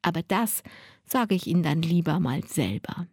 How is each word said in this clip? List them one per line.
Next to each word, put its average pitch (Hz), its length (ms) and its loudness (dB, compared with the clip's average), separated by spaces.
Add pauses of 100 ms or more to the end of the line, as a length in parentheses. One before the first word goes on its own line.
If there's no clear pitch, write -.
Aber 170 240 -2
das - 380 -2 (420)
sage 220 300 0
ich 180 100 -2
Ihnen 175 160 2
dann 160 180 2
lieber 165 380 2
mal 147 240 0
selber. 127 720 -4